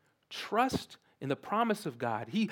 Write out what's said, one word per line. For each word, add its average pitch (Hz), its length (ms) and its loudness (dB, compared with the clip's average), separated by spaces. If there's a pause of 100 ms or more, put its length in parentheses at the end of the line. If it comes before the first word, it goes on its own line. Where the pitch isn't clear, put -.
(320)
trust - 640 0 (240)
in 135 80 -2
the 139 60 0
promise 214 500 0
of 120 140 -8
God. 117 300 -2
He, 214 220 2